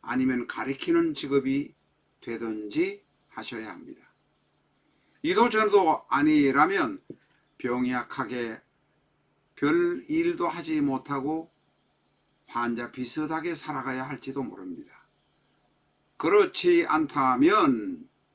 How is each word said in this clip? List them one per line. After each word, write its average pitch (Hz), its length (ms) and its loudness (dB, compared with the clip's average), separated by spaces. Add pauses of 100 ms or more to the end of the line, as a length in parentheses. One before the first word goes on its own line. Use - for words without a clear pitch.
아니면 127 440 -2
가리키는 151 680 -2
직업이 139 600 -2 (460)
되든지 117 800 -4 (260)
하셔야 110 440 -12
합니다. - 300 -18 (1200)
이도 196 260 2
저도 202 600 2
아니라면 147 920 2 (560)
병약하게 123 1000 -4 (960)
별 175 520 2
일도 165 380 0
하지 156 340 -2
못하고 143 680 -2 (960)
환자 120 460 -4
비슷하게 156 640 -6
살아가야 131 520 -6
할지도 135 360 -8
모릅니다. 92 640 -14 (1080)
그렇지 175 680 4
않다면 135 1200 2 (260)